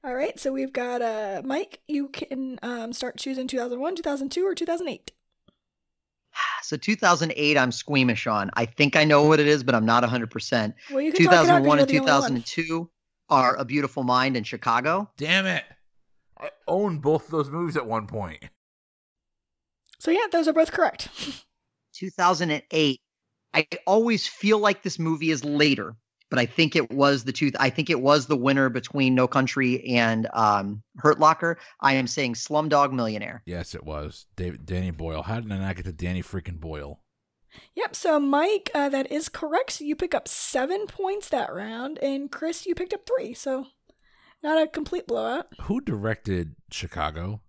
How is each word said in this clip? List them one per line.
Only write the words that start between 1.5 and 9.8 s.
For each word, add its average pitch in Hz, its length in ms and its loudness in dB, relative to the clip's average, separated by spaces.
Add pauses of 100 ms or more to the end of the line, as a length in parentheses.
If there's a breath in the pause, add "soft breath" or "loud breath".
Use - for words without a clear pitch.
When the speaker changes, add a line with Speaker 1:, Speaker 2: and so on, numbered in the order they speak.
Speaker 1:
you 285 200 -2
can, 262 540 -8
um, 240 300 -6
start 240 260 -8
choosing 262 300 -6
two 254 100 -4
thousand 247 220 -4
one, 339 160 -4
two 330 60 -10
thousand 277 280 -4
two, 359 160 0
or 381 80 0
two 339 100 -4
thousand 339 240 -4
eight. - 220 -12 (1200)
Speaker 2:
<sighs> - 80 -10 (220 loud breath)
So - 140 -8
two 214 180 -2
thousand 170 420 4
eight, 147 220 2
I'm 127 140 4
squeamish 127 560 0
on. 101 260 0
I 117 100 0
think 139 300 2
I 156 100 6
know 147 200 8
what 151 160 8
it 147 80 4
is, 147 160 4
but 123 100 4
I'm 110 100 4